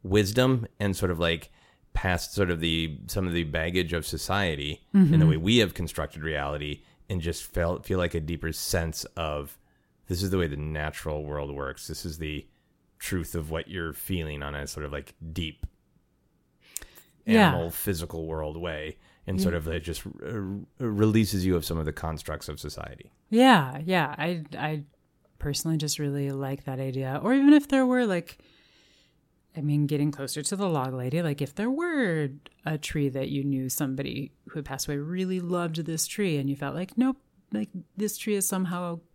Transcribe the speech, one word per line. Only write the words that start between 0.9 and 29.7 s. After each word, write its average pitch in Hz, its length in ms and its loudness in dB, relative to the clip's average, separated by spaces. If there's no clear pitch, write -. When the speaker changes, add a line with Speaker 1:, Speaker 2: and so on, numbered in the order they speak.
Speaker 1:
sort 92 140 0
of, 82 80 0
like, 85 320 0
past - 400 0
sort 95 180 2
of 82 100 0
the, 82 380 0
some 95 180 -2
of 87 80 0
the 85 100 2
baggage 82 480 0
of 82 140 -2
society 80 880 -4
and 180 180 10
the 165 60 8
Speaker 2:
Mm-hmm. 80 100 8
Speaker 1:
way 78 80 4
we 104 220 6
have 98 160 4
constructed 78 480 -6
reality 73 580 -4
and 92 100 -2
just 82 240 -4
felt, 87 400 -2
feel, 92 140 0
like, 87 160 0
a 82 60 0
deeper 80 300 -4
sense 82 540 -2
of 73 440 -6
this 92 160 -2
is 95 80 -2
the 95 80 2
way 85 80 2
the 73 100 -4
natural 76 680 -4
world 71 280 -6
works. 67 340 -8
This 80 180 -10
is 78 100 -8
the 76 300 -8
truth 87 360 -4
of 80 160 -4
what 80 180 -6
you're 82 240 -6
feeling 78 500 -4
on 71 120 -6
a 71 120 -6
sort 76 200 -8
of, 71 60 -8
like, 71 220 -10
deep 82 320 -4
Speaker 2:
Yeah. 214 240 8
Speaker 1:
animal 85 200 0
physical 82 560 -4
world 78 300 -4
way. 78 400 -6
And 92 120 0
Speaker 2:
Yeah. 95 40 2
Speaker 1:
sort 87 120 4
of 80 140 -2
it 80 120 -2
just 80 260 -8
r-, - 60 -10
r-, 101 640 -6
releases 104 600 4
you 92 100 6
of 80 80 0
some 82 140 -2
of 76 80 0
the 78 80 -4
constructs 78 560 -6
of 71 100 -10
society. - 500 -12
Speaker 2:
Yeah, 208 520 6
yeah. 160 360 0
I, 165 240 -4
I 151 280 -4
personally 156 400 0
just 147 200 -2
really 143 320 -2
like 135 340 -6
that 131 140 -6
idea. 135 440 -4
Or 220 100 2
even 277 220 10
if 285 140 8
there 262 180 4
were, 247 180 4
like, 180 320 -2
I 151 60 -6
mean, 147 240 2